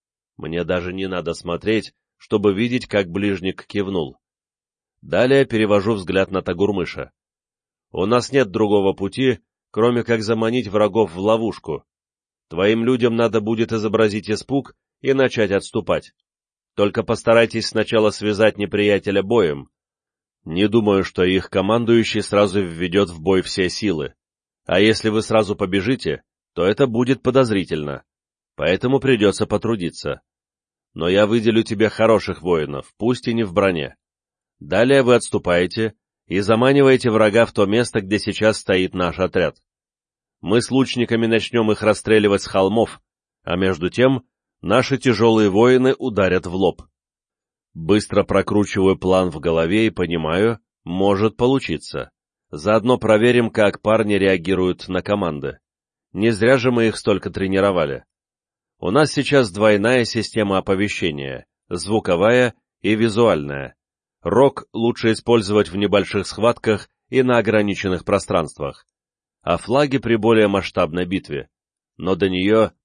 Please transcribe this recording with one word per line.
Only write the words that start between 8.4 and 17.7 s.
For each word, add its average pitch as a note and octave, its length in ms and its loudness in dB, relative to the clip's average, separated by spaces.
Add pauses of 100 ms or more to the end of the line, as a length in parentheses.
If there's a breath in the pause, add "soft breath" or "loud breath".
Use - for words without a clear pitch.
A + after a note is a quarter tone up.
другого G2+ 400 2
пути, A#2 480 -2 (320)
кроме A#2 320 0
как A#2 180 0
заманить A2+ 460 -2
врагов G2+ 460 0
в F2+ 40 -10
ловушку. G#2 640 -2 (640)
Твоим G#2+ 360 0
людям A#2+ 320 0
надо A2+ 240 0
будет A2+ 320 -2
изобразить G#2+ 580 -2
испуг B2+ 460 -6 (240)
и C3 140 0
начать B2 360 0
отступать. F#2+ 640 -4 (640)
Только G2+ 260 0
постарайтесь A2+ 640 2
сначала A2 440 0